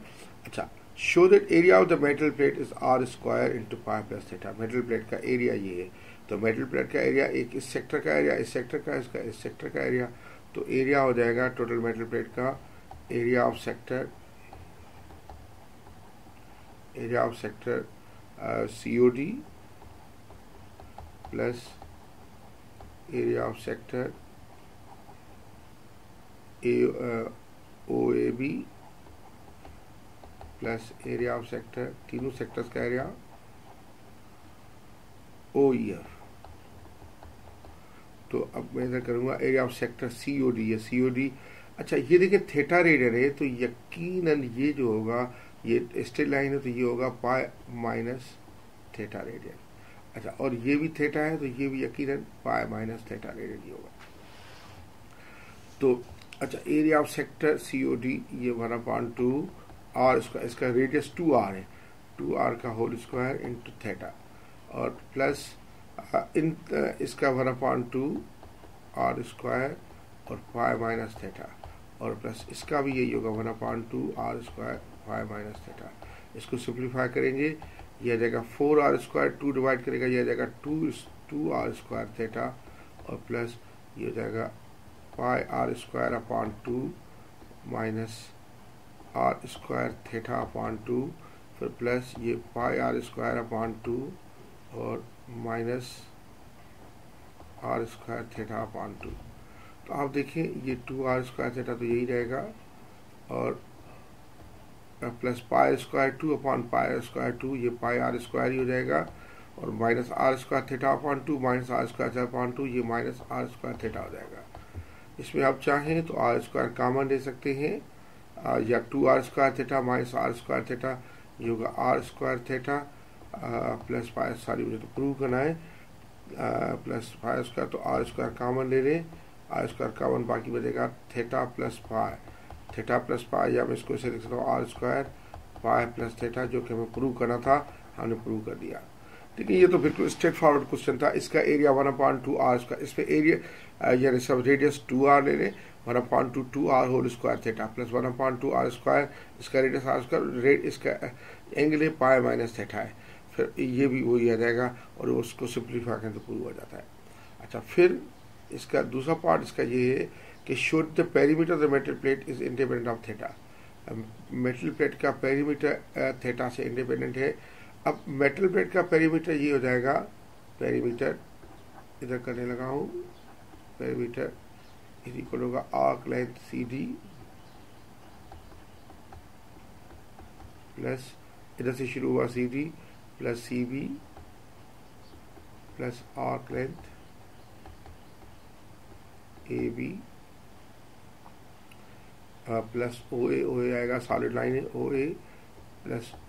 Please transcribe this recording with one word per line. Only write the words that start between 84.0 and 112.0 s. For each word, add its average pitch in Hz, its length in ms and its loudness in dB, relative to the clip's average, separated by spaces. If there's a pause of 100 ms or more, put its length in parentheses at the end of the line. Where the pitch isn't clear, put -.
हो 117 100 -4
जाएगा 113 300 -4 (760)
पाई 123 240 2
आर 127 320 0
square 123 380 -2
upon 113 520 -4
two 127 260 -2 (800)
minus 110 380 -2 (1080)
आर 64 300 2
स्क्वायर - 440 -4
theta 120 560 -6
upon 113 400 -6
टू, 123 260 -2 (460)
फिर 123 100 -4
प्लस 123 500 -2
ये 117 160 -2
पाई 120 440 -2
आर 123 220 0
स्क्वायर 120 480 -4
upon 113 360 -4
टू 131 280 -4 (600)
और 117 300 -6 (260)
माइनस 117 760 -6 (1600)
आर 120 220 -2
स्क्वायर 117 380 -10
theta 113 360 -8
upon 107 440 -8
टू। - 80 -10 (760)
तो - 60 -8
आप 143 180 -2
देखें, 143 520 -4
ये 131 120 -2
टू 131 300 -6
आर 127 180 2
स्क्वायर 127 300 -4
theta 123 260 -4
तो 120 60 -4
यही 120 200 2
रहेगा, 123 440 -2 (840)
और - 320 -2 (1400)
प्लस 120 360 -4
पाई 135 360 6
स्क्वायर 135 340 2
टू 147 240 0
upon 131 280 0
पाई 127 380 0
स्क्वायर 123 320 -4
टू, 131 240 -4
ये 120 140 0
पाई 120 280 -2
आर 123 200 0
स्क्वायर 127 340 0
ही 131 60 0
हो 131 60 2
जाएगा, 131 480 0 (460)
और - 120 -4
माइनस 117 420 2
आर 131 240 4
स्क्वायर 131 280 -2
theta 135 360 2
upon 143 260 -2
टू 151 100 0
minus 127 340 2
आर 123 160 2
स्क्वायर 127 260 -2